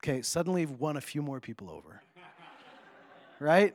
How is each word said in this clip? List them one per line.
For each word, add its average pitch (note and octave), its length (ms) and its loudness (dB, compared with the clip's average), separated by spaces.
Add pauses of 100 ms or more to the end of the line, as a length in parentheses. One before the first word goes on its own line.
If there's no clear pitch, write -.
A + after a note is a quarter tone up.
Okay, C3 200 -2
suddenly F3 400 0
you've C#3 180 -6
won D3 160 -2
a C3+ 40 -6
few D3 220 -6
more C3+ 180 -6
people G#2+ 300 -12
over. D#2 320 -16 (1400)
Right? F3 340 8